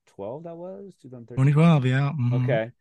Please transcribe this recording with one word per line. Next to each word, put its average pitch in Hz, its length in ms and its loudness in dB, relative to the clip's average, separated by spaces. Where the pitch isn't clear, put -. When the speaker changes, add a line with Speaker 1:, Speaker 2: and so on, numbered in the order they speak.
Speaker 1:
twelve 123 380 -12
that 170 120 -14
was? 190 460 -16
Two 135 60 -20
thousand 123 180 -18
thirteen? 120 100 -16
Speaker 2:
Twenty 135 160 4
twelve, 151 320 4
yeah. 139 280 0
Mm-hmm. 123 240 0
Speaker 1:
Okay. 120 340 0